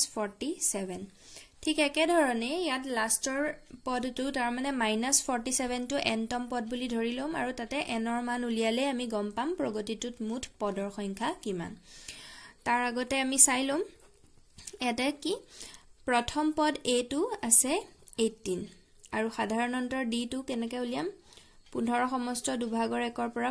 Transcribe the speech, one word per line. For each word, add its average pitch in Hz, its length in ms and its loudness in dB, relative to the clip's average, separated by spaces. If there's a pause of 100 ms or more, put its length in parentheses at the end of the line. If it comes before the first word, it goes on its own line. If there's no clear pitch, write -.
(140)
ফৰ্টি 214 360 -4 (220)
ছেভেন। 185 300 -4 (600)
ঠিক 302 180 0
একেধৰণে 285 720 4 (140)
ইয়াত 262 180 -2 (140)
লাষ্টৰ 262 440 2 (440)
পদটো, 254 380 -2 (140)
তাৰমানে 254 340 0 (100)
মাইনাছ 226 440 4
ফৰ্টি 247 340 0
ছেভেনটো 247 360 -2 (180)
এনতম 226 380 -2
পদ 247 200 -2
বুলি 247 220 -2
ধৰি 233 240 0
ল'ম 285 140 -4 (100)
আৰু 254 180 -2
তাতে 240 180 -4 (180)
এনৰ 226 320 0
মান 240 120 -2 (100)
উলিয়ালে 226 340 2 (100)
আমি 247 200 -2
গম 208 220 0
পাম 254 140 -2 (100)
প্ৰগতিটোত 226 560 -4 (140)
মুঠ 254 140 -4 (160)
পদৰ 202 380 -2
সংখ্যা 202 320 -4 (140)
কিমান। 180 280 -4 (920)
তাৰ 240 140 4 (100)
আগতে 247 260 -2 (100)
আমি 262 200 0
চাই 262 240 4
ল'ম 294 120 0 (1040)
ইয়াতে 247 240 0 (160)
কি, 330 100 0 (720)
প্ৰথম 247 380 2 (120)
পদ 302 160 4 (200)
এটো 247 260 2 (280)
আছে 254 260 8 (520)
এইটিন 196 340 -2 (560)
আৰু 220 120 0 (100)
সাধাৰণ 233 420 0
অন্তৰ 262 240 -2 (100)
ডিটো 240 340 -2
কেনেকে 233 380 -4
উলিয়াম? 262 220 -2 (640)
পোন্ধৰ 240 280 2 (120)
সমষ্ট 247 480 -2
দুভাগৰ 226 480 0
একৰ 233 260 -4
পৰা 233 160 0